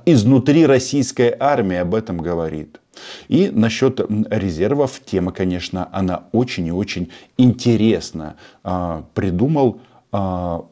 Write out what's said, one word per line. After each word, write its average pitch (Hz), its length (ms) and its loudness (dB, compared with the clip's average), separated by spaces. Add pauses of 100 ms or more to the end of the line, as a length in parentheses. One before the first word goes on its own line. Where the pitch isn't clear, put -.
изнутри 139 600 6
российской 127 720 2
армии 123 360 0
об 90 180 -2
этом 101 240 -4
говорит. 80 640 -6 (480)
И 180 220 2
насчёт, 117 500 0
м, 107 300 -2
резервов 107 760 -2
тема, 90 280 -2
конечно, 90 600 -4
она 90 300 -4 (100)
очень 110 340 -2
и 82 60 -4
очень 90 380 -6 (260)
интересна. 107 1000 2 (260)
А, 87 400 -6 (120)
придумал 117 680 0 (320)
а, 90 600 -4